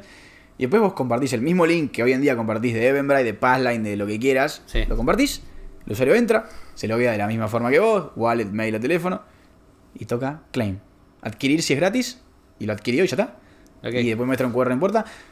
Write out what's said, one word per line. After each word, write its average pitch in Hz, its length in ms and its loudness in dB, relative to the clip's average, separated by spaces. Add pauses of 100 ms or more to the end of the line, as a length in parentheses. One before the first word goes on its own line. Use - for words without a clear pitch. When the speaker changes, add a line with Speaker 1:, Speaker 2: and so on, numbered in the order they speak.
(560)
Speaker 1:
Y - 60 -8
después 131 180 2
vos 190 120 2
compartís 127 400 -2
el 117 100 0
mismo 170 240 2
link 165 240 2
que 117 140 -2
hoy 127 80 4
en 131 80 0
día 139 160 2
compartís 113 360 -2
de 113 140 2
Eventbrite, 139 380 2
de 107 100 -2
Passline, 127 480 2
de 104 140 -2
lo 101 100 -4
que 110 140 -4
quieras. 135 460 2
Speaker 2:
Sí. - 220 -2
Speaker 1:
Lo 120 80 0
compartís, 190 460 0 (420)
el - 80 -8
usuario 131 220 4
entra, 220 340 2 (260)
se - 120 -8
loguea 117 240 2
de 104 80 0
la 104 80 0
misma 110 220 -2
forma 120 220 0
que 147 100 4
vos, 208 340 2
wallet, 117 320 0
mail 110 300 -2
o 107 40 -4
teléfono, 175 400 -2 (800)
y - 60 -14
toca 131 380 -6 (100)
claim. 104 260 -2 (440)
Adquirir 139 400 0
si 151 120 0
es 131 60 0
gratis, 208 420 -2 (380)
y 101 60 -8
lo 107 60 -2
adquirió 120 320 0
y 175 40 2
ya 165 80 -4
está. 202 200 -4 (460)
Speaker 2:
Ok. 117 120 -6
Speaker 1:
Y 120 140 0
después 117 180 -2
muestra 131 200 0
un 120 60 -2
Q 123 100 2
R 123 100 0
en 127 80 0
puerta. 202 240 0 (280)